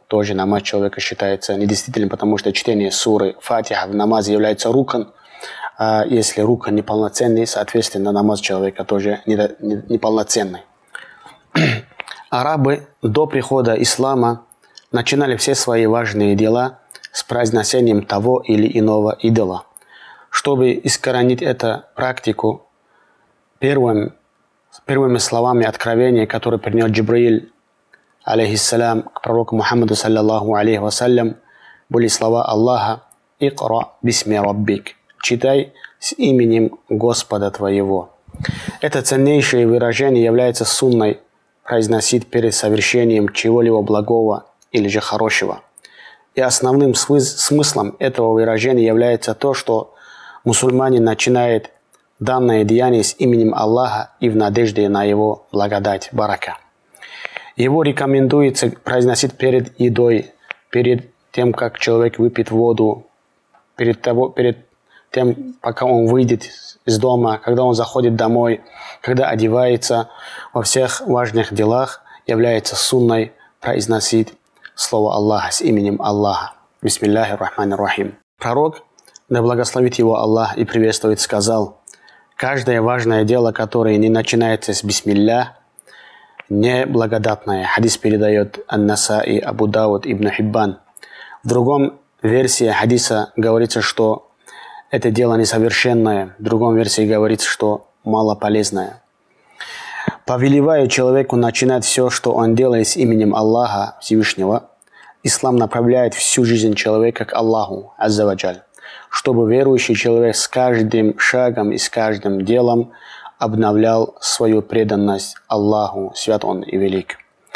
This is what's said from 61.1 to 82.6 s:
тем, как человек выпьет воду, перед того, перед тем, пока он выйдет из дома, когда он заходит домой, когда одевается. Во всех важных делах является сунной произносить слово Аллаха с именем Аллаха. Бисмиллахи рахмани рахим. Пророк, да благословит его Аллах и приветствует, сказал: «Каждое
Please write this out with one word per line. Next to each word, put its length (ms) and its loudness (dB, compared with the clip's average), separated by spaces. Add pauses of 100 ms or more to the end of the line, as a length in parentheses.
тем, 220 0
как 260 -6
человек 380 2
выпьет 320 0
воду, 580 0 (680)
перед 260 -2
того, 280 0
перед 360 -2 (460)
тем, 500 -2
пока 240 -4
он 220 2
выйдет 360 2 (420)
из 120 0
дома, 400 0
когда 260 0
он 100 2
заходит 420 0
домой, 460 0 (400)
когда 260 0
одевается. 800 0 (440)
Во 80 -2
всех 440 -2
важных 480 -2
делах 480 0 (240)
является 520 0
сунной 560 0 (260)
произносить 760 -2 (400)
слово 420 -2
Аллаха 360 0
с 100 -4
именем 400 0
Аллаха. 520 -2 (280)
Бисмиллахи 520 0
рахмани 400 -4
рахим. 440 -4 (220)
Пророк, 440 -2 (460)
да 120 0
благословит 540 0
его 220 2
Аллах 400 0
и 80 -2
приветствует, 540 0
сказал: 640 -2 (560)
«Каждое 440 -2